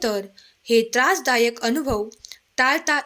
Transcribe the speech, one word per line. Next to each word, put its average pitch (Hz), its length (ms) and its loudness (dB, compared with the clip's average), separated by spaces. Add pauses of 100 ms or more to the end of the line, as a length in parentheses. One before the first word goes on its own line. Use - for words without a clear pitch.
तर 208 240 -2 (380)
हे 226 300 2
त्रासदायक 247 640 2
अनुभव 233 480 -2 (480)
टाळता 285 500 0